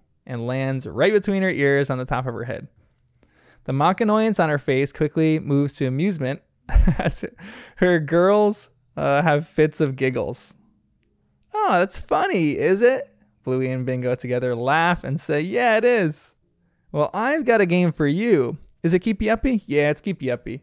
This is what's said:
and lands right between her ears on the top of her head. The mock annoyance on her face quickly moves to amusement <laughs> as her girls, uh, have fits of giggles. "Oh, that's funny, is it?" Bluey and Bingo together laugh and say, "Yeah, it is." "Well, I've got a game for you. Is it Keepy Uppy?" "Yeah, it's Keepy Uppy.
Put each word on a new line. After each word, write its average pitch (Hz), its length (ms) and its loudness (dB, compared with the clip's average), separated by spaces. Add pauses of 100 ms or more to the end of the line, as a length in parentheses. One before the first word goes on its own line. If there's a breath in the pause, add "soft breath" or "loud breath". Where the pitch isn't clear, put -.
(280)
and 120 200 -8
lands 131 400 -4
right 135 260 2
between 196 300 0
her 190 80 0
ears 139 400 2
on 127 80 -4
the 127 60 -6
top 127 220 -4
of 120 80 -6
her 113 100 -8
head. 120 240 -10 (960 soft breath)
The 131 80 -6
mock 156 280 2
annoyance 220 400 2
on 160 80 2
her 147 100 0
face 139 340 0
quickly 156 460 0
moves 143 360 -2
to 143 120 -4
amusement 143 560 -4 (280)
<laughs> - 280 4
as - 260 -4 (520 loud breath)
her 180 220 4
girls, 190 720 2 (260)
uh, 143 260 0
have 156 240 2
fits 156 340 2
of 139 160 0
giggles. 127 580 -4 (1000)
"Oh, 415 180 0
that's 185 260 0
funny, 185 600 -2
is 185 240 2
it?" 254 320 2 (280)
Bluey 131 280 -2
and 127 160 -4
Bingo 127 280 -2
together 123 400 -4
laugh 156 500 0
and 135 160 -6
say, 147 200 -2
"Yeah, 220 360 0
it 220 80 2
is." 214 500 0 (580)
"Well, 147 220 0
I've 262 300 -2
got 233 160 4
a 196 60 4
game 175 260 2
for 151 140 0
you. 156 520 0 (240)
Is 170 120 0
it 180 80 0
Keepy 214 280 -2
Uppy?" 247 360 0
"Yeah, 147 240 2
it's 151 100 -4
Keepy 151 300 -6
Uppy. 120 320 -8